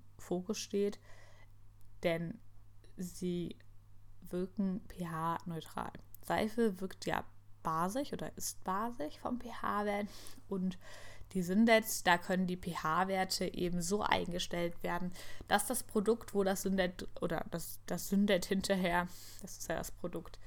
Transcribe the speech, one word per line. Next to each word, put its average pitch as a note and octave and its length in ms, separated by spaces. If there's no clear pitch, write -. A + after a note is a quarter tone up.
Fokus F#3 420
steht, G3+ 400
denn E3 360
sie F3+ 600
wirken F#3 640
P-H-neutral. E3 1040
Seife G#3+ 560
wirkt - 260
ja - 180
basisch F3+ 500
oder F3+ 240
ist - 260
basisch A#3+ 560
vom A#3+ 200
P-H-Wert G#3 680
und F#3+ 280
die F#3+ 80
Sindets, A3 640
da F3 160
können F#3 260
die F3+ 120
P-H-Werte F#3 1000
eben F3 260
so F3+ 220
eingestellt F3 800
werden, F3 280
dass - 180
das - 180
Produkt, G#3+ 520
wo G3+ 80
das F#3+ 180
Syndet F#3+ 460
oder E3+ 280
das, - 380
das - 220
Syndet G3 360
hinterher, F3+ 600
das - 160
ist - 120
ja E3 60
das - 140
Produkt, - 580